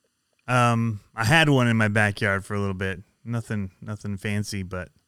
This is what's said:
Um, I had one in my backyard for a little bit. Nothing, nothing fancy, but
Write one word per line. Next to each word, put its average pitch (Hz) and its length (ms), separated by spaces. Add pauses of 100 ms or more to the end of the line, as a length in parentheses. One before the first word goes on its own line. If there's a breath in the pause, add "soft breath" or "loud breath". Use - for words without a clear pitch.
(480)
Um, 117 520 (160)
I 113 80
had 151 260
one 127 180
in 117 100
my 110 100
backyard 104 580
for - 100
a 101 40
little 98 160
bit. 95 260 (240)
Nothing, 113 460 (100)
nothing 104 360
fancy, 104 460
but 90 260 (180)